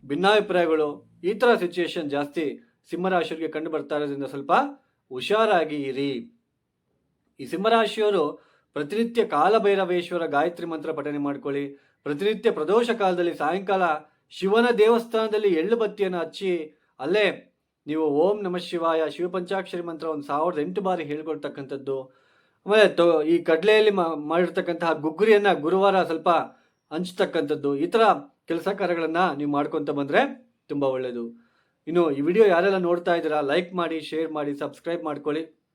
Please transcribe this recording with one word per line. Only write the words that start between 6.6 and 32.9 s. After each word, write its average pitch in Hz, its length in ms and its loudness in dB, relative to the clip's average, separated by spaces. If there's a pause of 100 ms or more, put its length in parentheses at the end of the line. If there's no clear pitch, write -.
ಈ 135 40 -14
ಸಿಂಹರಾಶಿಯವರು 208 1040 0 (240)
ಪ್ರತಿನಿತ್ಯ 226 540 -2
ಕಾಲಭೈರವೇಶ್ವರ 180 1000 2
ಗಾಯತ್ರಿ 170 400 -2
ಮಂತ್ರ 160 260 -6
ಪಠನೆ 147 260 -6
ಮಾಡ್ಕೊಳ್ಳಿ. 143 500 -4 (340)
ಪ್ರತಿನಿತ್ಯ 196 480 0
ಪ್ರದೋಷ 196 400 0
ಕಾಲದಲ್ಲಿ 180 440 0
ಸಾಯಂಕಾಲ 185 480 0 (460)
ಶಿವನ 214 380 2 (120)
ದೇವಸ್ಥಾನದಲ್ಲಿ 214 760 2
ಎಳ್ಳು 190 220 2
ಬತ್ತಿಯನ್ನು 190 420 -2
ಹಚ್ಚಿ, 165 560 -4 (260)
ಅಲ್ಲೇ 180 540 0 (320)
ನೀವು 156 200 -2
ಓಂ 185 360 2
ನಮಃ 180 160 -4
ಶಿವಾಯ 165 520 0
ಶಿವ 175 180 -6
ಪಂಚಾಕ್ಷರಿ 185 540 -6
ಮಂತ್ರ 165 240 -10
ಒಂದು 151 160 -6
ಸಾವಿರದ 151 360 -2
ಎಂಟು 180 220 -4
ಬಾರಿ 185 240 -2
ಹೇಳ್ಕೊಳ್ತಕ್ಕಂಥದ್ದು, 143 1000 -8 (640)
ಆಮೇಲೆ 208 220 6
ತೊ-, 170 380 4
ಈ 165 160 2
ಕಡ್ಲೆಯಲ್ಲಿ 208 480 4
ಮಾ-, 165 380 -2
ಮಾಡಿರ್ತಕ್ಕಂತಹ 175 640 0
ಗುಗ್ಗುರಿಯನ್ನ 190 600 4
ಗುರುವಾರ 185 520 2
ಸ್ವಲ್ಪ 160 240 -2 (640)
ಹಂಚ್ತಕ್ಕಂಥದ್ದು, 151 840 -2
ಈ 151 100 -2
ತರ 220 140 2 (440)
ಕೆಲಸ 165 240 -4
ಕಾರ್ಯಗಳನ್ನ 175 640 0
ನೀವು 147 180 -4
ಮಾಡ್ಕೊಂತ 147 400 -2
ಬಂದ್ರೆ 143 640 -2 (140)
ತುಂಬಾ 139 220 -2
ಒಳ್ಳೇದು. 120 440 -6 (540)
ಇನ್ನು 165 240 2
ಈ 139 100 -4
ವಿಡಿಯೋ 180 260 6
ಯಾರೆಲ್ಲ 190 300 4
ನೋಡ್ತಾ 175 380 0